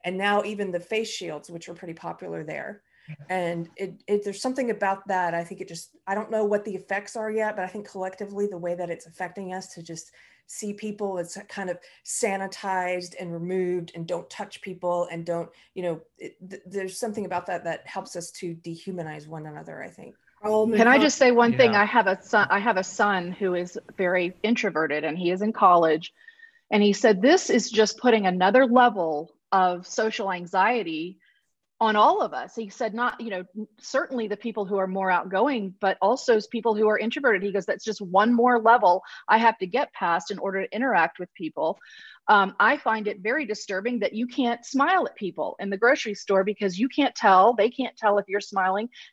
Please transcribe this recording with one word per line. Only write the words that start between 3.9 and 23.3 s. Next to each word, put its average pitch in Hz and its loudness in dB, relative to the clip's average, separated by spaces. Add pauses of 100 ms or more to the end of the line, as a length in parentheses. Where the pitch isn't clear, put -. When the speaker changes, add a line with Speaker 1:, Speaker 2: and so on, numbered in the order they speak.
Speaker 1:
it, 208 0
there's 196 -10
something 254 -4
about 196 -2
that. 180 -2
I 170 -2
think 170 -14
it 185 -12
just, - -16 (100)
I 196 -4
don't 214 -6
know 214 0
what 208 0
the 202 -8
effects 202 -8
are 220 -6
yet, 214 -4
but 185 -4
I - -6
think 208 -12
collectively 196 -8
the 185 -8
way 170 -4
that 175 -6
it's - -10
affecting 185 -12
us 185 -12
to 170 -16
just 165 -16 (360)
see - -10
people 208 -8
as 170 -8 (120)
kind 196 -8
of 175 -6 (280)
sanitized 190 -4
and 170 -10
removed 180 -4
and 165 -10
don't 170 -8
touch - -14
people 175 -4
and 170 -10
don't, 170 -6 (240)
you 180 -10
know, 165 -4 (160)
it, - -16 (120)
th-, 190 -18
there's 190 -10
something 214 -6
about 180 -6
that 180 -6
that 165 -8
helps - -12
us 170 -12
to 170 -10
dehumanize 165 -12
one 156 -14
another, 156 -14
I 175 -14
think. - -20 (280)
Speaker 2:
Oh 214 2
my 226 2
Speaker 3:
Can 226 8
I 254 8
Speaker 2:
God. 302 4
Speaker 3:
just 302 2
say 254 6
one 233 4
thing? 233 6
Speaker 4:
Yeah. 202 6
Speaker 3:
I 208 4
have 208 2
a 190 0
son, 208 2
I 196 2
have 208 0
a 185 0
son 185 0